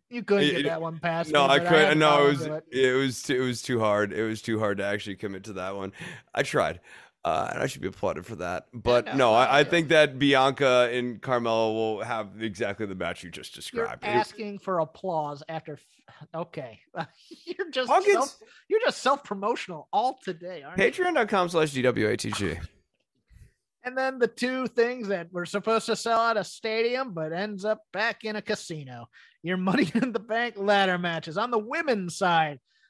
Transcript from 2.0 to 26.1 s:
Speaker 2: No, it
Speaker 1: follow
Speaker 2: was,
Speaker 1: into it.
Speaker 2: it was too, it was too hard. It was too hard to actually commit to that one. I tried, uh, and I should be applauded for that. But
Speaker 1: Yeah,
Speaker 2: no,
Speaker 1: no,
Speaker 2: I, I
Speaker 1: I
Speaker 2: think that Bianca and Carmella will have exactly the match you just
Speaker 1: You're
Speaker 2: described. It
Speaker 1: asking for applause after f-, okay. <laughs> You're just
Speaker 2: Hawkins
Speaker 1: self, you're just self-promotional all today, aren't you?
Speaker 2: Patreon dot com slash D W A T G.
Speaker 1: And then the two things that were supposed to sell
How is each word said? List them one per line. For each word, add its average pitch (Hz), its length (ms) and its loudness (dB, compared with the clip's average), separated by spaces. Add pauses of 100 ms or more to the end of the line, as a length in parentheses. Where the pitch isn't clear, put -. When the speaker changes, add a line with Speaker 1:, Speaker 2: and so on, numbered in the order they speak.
Speaker 2:
No, 156 80 6
it - 80 6
Speaker 1:
follow 143 120 8
Speaker 2:
was, 143 140 2
Speaker 1:
into 151 140 -6
it. 160 160 -10
Speaker 2:
it 127 240 4
was 131 260 0
too, 135 200 -2
it 127 40 0
was 120 160 -4
too 120 180 -2
hard. 104 320 2
It 98 120 -2
was 110 180 -4
too 110 160 -2
hard 101 200 0
to 101 60 -4
actually 101 320 -4
commit 98 280 -10
to 110 100 -14
that 95 220 -8
one. 98 160 -8 (420)
I 139 80 0
tried, 85 380 -2 (440)
uh, 80 280 0
and - 100 -4
I - 40 2
should - 160 -10
be - 60 -6
applauded 92 380 -6
for 113 100 -14
that. 87 380 -8
But 120 320 2
Speaker 1:
Yeah, - 100 -8
Speaker 2:
no, 127 140 6
Speaker 1:
no, 110 40 6
Speaker 2:
I, 120 100 8
I 131 160 6
Speaker 1:
I 151 40 6
Speaker 2:
think 165 240 2
that 151 300 4
Bianca 131 720 4
and 123 300 -4
Carmella 113 520 0
will 110 280 -2
have 110 400 -6
exactly 104 440 -4
the 95 80 -8
match 87 300 -6
you 85 60 -16
just - 260 -16
Speaker 1:
You're - 300 -6
Speaker 2:
described. - 180 -12
It 214 40 -6
Speaker 1:
asking 208 520 -4
for 185 200 -4
applause 156 680 -6
after 160 260 -10
f-, - 600 -20
okay. 156 460 -12 (140)
<laughs> - 120 -8 (380)
You're 349 260 -10
just 254 200 -4
Speaker 2:
Hawkins 381 240 4
Speaker 1:
self, - 220 0 (320)
you're 440 120 2
just - 220 -2
self-promotional 208 880 -4
all 247 300 0
today, 175 400 -12
aren't 151 160 -8
you? 196 60 4
Speaker 2:
Patreon 359 300 0
dot 233 140 2
com 185 200 2
slash 156 240 2
D 131 100 0
W 113 260 4
A 110 80 2
T 110 140 -6
G. 95 260 -2 (1300)
Speaker 1:
And 254 120 -10
then 262 220 -2
the 240 100 2
two 254 400 -4
things 240 400 0
that 175 240 -6
were 175 140 -6
supposed 214 400 0
to 220 100 0
sell 226 240 0